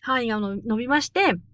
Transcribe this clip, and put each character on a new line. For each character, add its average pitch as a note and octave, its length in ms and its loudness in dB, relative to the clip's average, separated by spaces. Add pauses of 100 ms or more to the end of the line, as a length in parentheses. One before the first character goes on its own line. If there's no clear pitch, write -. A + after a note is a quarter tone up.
範 C4 220 0
囲 A3+ 60 -2
が G#3+ 100 0
の-、 G3+ 160 -2
伸 A3 200 -2
び A#3+ 120 -4
ま D4 120 4
し C#4+ 100 -4
て、 F4+ 260 2 (180)